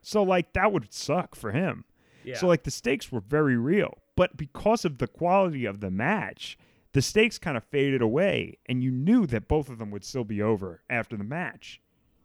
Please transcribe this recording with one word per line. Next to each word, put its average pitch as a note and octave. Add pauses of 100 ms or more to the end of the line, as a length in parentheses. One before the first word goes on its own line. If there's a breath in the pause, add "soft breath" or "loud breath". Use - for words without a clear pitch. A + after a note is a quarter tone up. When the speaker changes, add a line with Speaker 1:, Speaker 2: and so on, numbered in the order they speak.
Speaker 1:
So, -
like, F#3
that G3
would C#3+
suck -
for G#2+
him. D#3+ (400 soft breath)
Speaker 2:
Yeah. B2+
Speaker 1:
So, F3+
like, E3+
the D3
stakes -
were A#2
very C3+
real. D#3 (180)
But -
because G#3
of C#3+
the -
quality F3
of G2+
the G2+
match, A2+ (380 soft breath)
the C#3
stakes G#3+
kind C#3+
of A2
faded C3+
away, B2
and B2+
you C3
knew F3+
that -
both D3
of A#2
them G#2+
would G2+
still B2+
be G#2
over G2
after A#2
the G2+
match. C#3+ (420)